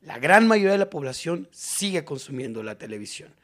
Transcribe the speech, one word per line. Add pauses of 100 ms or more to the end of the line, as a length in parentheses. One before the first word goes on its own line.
la
gran
mayoría
de
la
población
sigue
consumiendo
la
televisión,